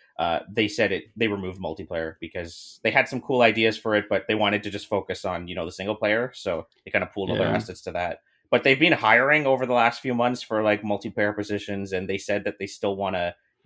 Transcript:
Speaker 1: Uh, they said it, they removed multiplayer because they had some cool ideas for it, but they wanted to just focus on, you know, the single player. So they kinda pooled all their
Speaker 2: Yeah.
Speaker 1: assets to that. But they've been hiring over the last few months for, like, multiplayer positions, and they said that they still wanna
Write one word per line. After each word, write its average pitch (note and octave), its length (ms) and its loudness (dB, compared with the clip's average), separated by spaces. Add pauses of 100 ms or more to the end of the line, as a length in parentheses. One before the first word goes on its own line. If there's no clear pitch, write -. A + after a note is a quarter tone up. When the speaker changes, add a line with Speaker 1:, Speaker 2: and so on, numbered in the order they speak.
(180)
Speaker 1:
Uh, E2+ 220 0 (100)
they G#2+ 180 0
said G#2 240 0
it, F2+ 140 -2 (100)
they A2 120 2
removed F#2+ 340 -4
multiplayer E2 580 -6
because E2+ 640 -12
they A2+ 80 2
had C3+ 160 2
some B2+ 140 -6
cool B2+ 220 0
ideas A2 340 4
for A2 160 -2
it, G#2 160 2
but F#2+ 180 0
they A2 60 0
wanted G#2 300 2
to G#2 80 -8
just G2+ 160 -10
focus F#2+ 380 -4
on, F2 220 -4
you F2+ 60 -10
know, F2 120 -4
the E2+ 60 -8
single G2+ 240 -6
player. A2+ 380 0
So E2 320 -4 (200)
they F#2+ 60 -16
kinda F#2+ 220 0
pooled F#2+ 160 -4
all F2+ 80 0
their F#2 120 2
Speaker 2:
Yeah. F2 60 0
Speaker 1:
assets F#2+ 260 -6
to F#2 100 -8
that. E2+ 300 -4 (280)
But A#2+ 140 2
they've C3+ 160 4
been E3 140 4
hiring C3+ 520 4
over C3 220 2
the B2 60 0
last A#2+ 280 2
few B2+ 140 -2
months A#2+ 260 0
for, A2 220 0
like, G#2 180 2
multiplayer G#2 540 -2
positions, G2+ 580 -4
and F#2+ 160 -2
they G2 80 -2
said G#2 280 -2
that G2+ 120 -4
they G2 100 -6
still G2+ 280 -4
wanna F#2 400 -2 (300)